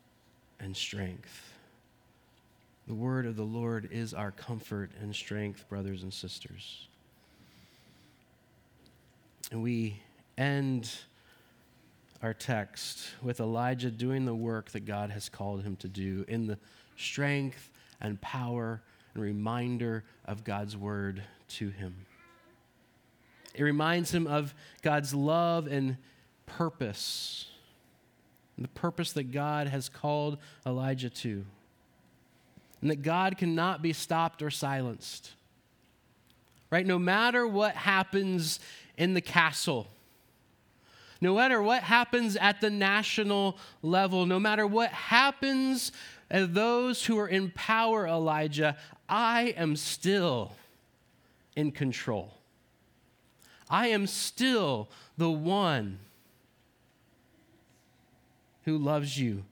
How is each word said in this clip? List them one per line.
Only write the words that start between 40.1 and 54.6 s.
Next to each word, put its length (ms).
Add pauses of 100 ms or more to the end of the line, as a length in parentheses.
no 140
matter 260
what 200
happens 540
at 240
the 80
national 880 (240)
level, 460
no 120
matter 280
what 240
happens 1000 (380)
to 160
those 600
who 120
are 100
in 240
power, 540
Elijah, 720 (320)
I 480
am 200
still 760 (1040)
in 180
control. 600 (1300)
I 200
am 180
still 840 (280)